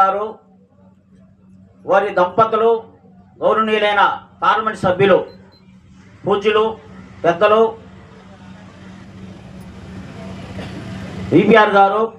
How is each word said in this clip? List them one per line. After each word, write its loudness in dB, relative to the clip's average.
గారు, 0
వారి 2
దంపతులు, 2
గౌరవనీయులైన 0
పార్లమెంట్ 0
సభ్యులు, 2
పూజ్యులు, 0
పెద్దలు 2
విపిఆర్ 4
గారు 2